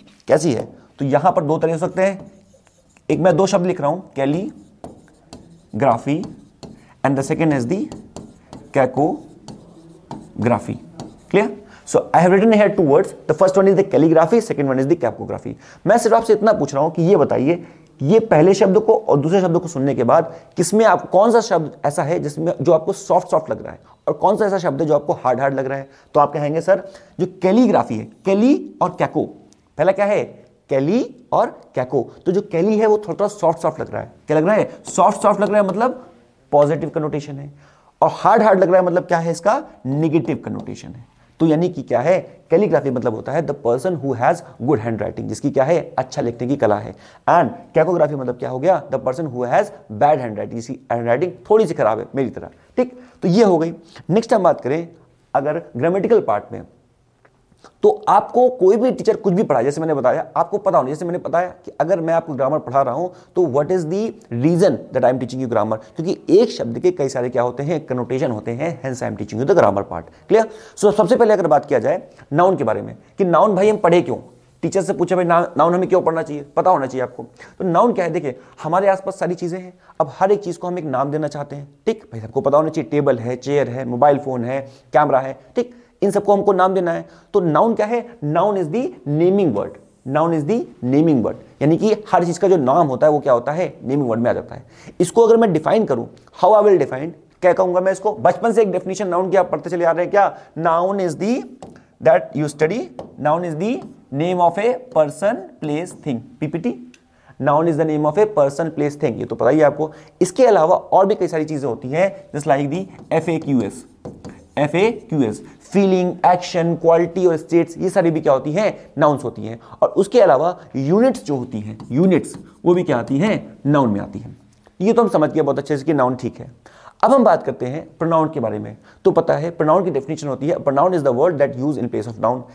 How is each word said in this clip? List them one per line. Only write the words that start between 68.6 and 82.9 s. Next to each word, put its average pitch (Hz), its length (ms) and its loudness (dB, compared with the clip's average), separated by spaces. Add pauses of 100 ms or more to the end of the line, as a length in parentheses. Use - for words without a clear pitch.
hence 127 160 -8
I - 80 -8
am 110 120 -8
teaching 110 220 -8
you 135 80 -2
the 196 100 4
grammar 98 260 4
part। 85 180 -12 (280)
Clear? 220 160 4 (300)
So 208 160 2
सबसे 208 240 2
पहले 226 160 4
अगर 185 140 2
बात 147 180 2
किया 131 140 0
जाए 147 240 -2 (300)
नाउन 175 240 4
के 139 80 -4
बारे 104 180 -2
में 113 140 -14 (220)
कि 196 60 2
नाउन 180 300 4
भाई 202 160 2
हम 208 60 0
पढ़े 175 260 4
क्यों, 120 140 -4 (460)
टीचर 165 200 -2
से 175 100 -4
पूछे 175 220 -2
भाई 180 100 0
ना-, 170 220 2 (120)
नाउन 170 160 4
हमें 185 140 -2
क्यों 180 140 2
पढ़ना 165 200 -2
चाहिए, 147 220 -10 (120)
पता 165 140 2
होना 143 160 2
चाहिए 127 160 -6
आपको। - 200 -8 (360)
तो 190 60 -6
नाउन 190 280 2
क्या 185 120 -2
है, 165 60 -4
देखिए 147 280 -6 (240)
हमारे 185 260 0
आसपास 190 300 -2
सारी 170 160 -4
चीज़ें 175 240 -8
हैं, 180 140 -16 (280)
अब 147 180 -2
हर 196 140 2
एक 202 120 0
चीज़ 175 140 -8
को - 80 -10
हम 180 120 -6
एक 160 60 -8
नाम 135 260 -4
देना 151 180 -4
चाहते 143 280 -12
हैं, 143 120 -16 (180)
ठीक। 220 260 -4
भाई 113 80 -12
सबको 113 200 -6
पता 139 180 2
होना 156 100 2
चाहिए 151 220 -6